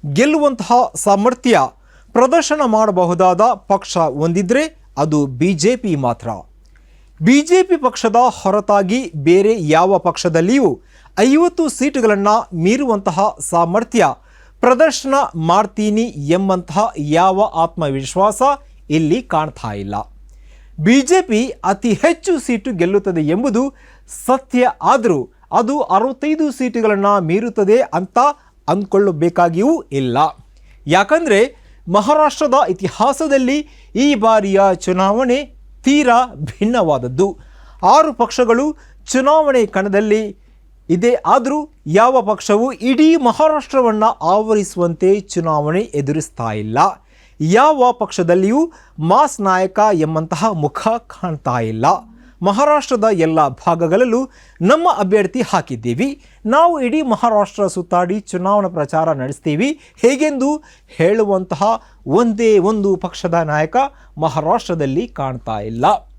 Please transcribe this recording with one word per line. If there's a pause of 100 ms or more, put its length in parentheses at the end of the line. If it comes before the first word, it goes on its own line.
(140)
ಗೆಲ್ಲುವಂತಹ (240)
ಸಾಮರ್ಥ್ಯ (520)
ಪ್ರದರ್ಶನ
ಮಾಡಬಹುದಾದ
ಪಕ್ಷ
ಒಂದಿದ್ರೆ (180)
ಅದು
ಬಿ
ಜೆ
ಪಿ
ಮಾತ್ರ. (960)
ಬಿ
ಜೆ
ಪಿ
ಪಕ್ಷದ
ಹೊರತಾಗಿ
ಬೇರೆ
ಯಾವ
ಪಕ್ಷದಲ್ಲಿಯೂ (400)
ಐವತ್ತು
ಸೀಟುಗಳನ್ನ (260)
ಮೀರುವಂತಹ
ಸಾಮರ್ಥ್ಯ (560)
ಪ್ರದರ್ಶನ (220)
ಮಾಡ್ತೀನಿ (140)
ಎಂಬಂತಹ
ಯಾವ
ಆತ್ಮವಿಶ್ವಾಸ (480)
ಇಲ್ಲಿ
ಕಾಣ್ತಾ
ಇಲ್ಲ. (840)
ಬಿ
ಜೆ
ಪಿ
ಅತಿ
ಹೆಚ್ಚು
ಸೀಟು
ಗೆಲ್ಲುತ್ತದೆ
ಎಂಬುದು (520)
ಸತ್ಯ, (120)
ಆದರೂ (220)
ಅದು
ಅರವತ್ತೈದು
ಸೀಟುಗಳನ್ನ
ಮೀರುತ್ತದೆ
ಅಂತ (500)
ಅಂದ್ಕೊಳ್ಳಬೇಕಾಗಿಯೂ (100)
ಇಲ್ಲ. (720)
ಯಾಕಂದ್ರೆ (380)
ಮಹಾರಾಷ್ಟ್ರದ (160)
ಇತಿಹಾಸದಲ್ಲಿ (280)
ಈ
ಬಾರಿಯ (140)
ಚುನಾವಣೆ (380)
ತೀರಾ
ಭಿನ್ನವಾದದ್ದು. (460)
ಆರು
ಪಕ್ಷಗಳು (340)
ಚುನಾವಣೆ
ಕಣದಲ್ಲಿ (520)
ಇದೆ,
ಆದರೂ (160)
ಯಾವ
ಪಕ್ಷವೂ
ಇಡೀ
ಮಹಾರಾಷ್ಟ್ರವನ್ನ (180)
ಆವರಿಸುವಂತೆ
ಚುನಾವಣೆ
ಎದುರಿಸ್ತಾ
ಇಲ್ಲ. (640)
ಯಾವ
ಪಕ್ಷದಲ್ಲಿಯೂ (280)
ಮಾಸ್
ನಾಯಕ (140)
ಎಂಬಂತಹ
ಮುಖ
ಕಾಣ್ತಾ
ಇಲ್ಲ. (560)
"ಮಹಾರಾಷ್ಟ್ರದ
ಎಲ್ಲ
ಭಾಗಗಳಲ್ಲೂ (320)
ನಮ್ಮ
ಅಭ್ಯರ್ಥಿ
ಹಾಕಿದ್ದೀವಿ, (240)
ನಾವು
ಇಡೀ
ಮಹಾರಾಷ್ಟ್ರ
ಸುತ್ತಾಡಿ
ಚುನಾವಣಾ
ಪ್ರಚಾರ
ನಡೆಸ್ತೀವಿ" (220)
ಹೇಗೆಂದು (340)
ಹೇಳುವಂತಹ (260)
ಒಂದೇ
ಒಂದು
ಪಕ್ಷದ
ನಾಯಕ (420)
ಮಹಾರಾಷ್ಟ್ರದಲ್ಲಿ
ಕಾಣ್ತಾ
ಇಲ್ಲ. (340)